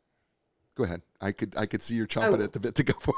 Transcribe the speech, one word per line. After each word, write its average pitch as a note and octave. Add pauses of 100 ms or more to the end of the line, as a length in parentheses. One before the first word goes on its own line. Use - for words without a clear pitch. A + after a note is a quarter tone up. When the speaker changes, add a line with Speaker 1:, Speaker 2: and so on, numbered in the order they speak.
(760)
Speaker 1:
Go B2+
ahead. E2+ (180)
I G2
could, G2+
I G#2+
could G#2
see A2+
you're A2
chomping A2+
Speaker 2:
Oh. G#2
Speaker 1:
at G2+
the -
bit A2
to -
go -
for -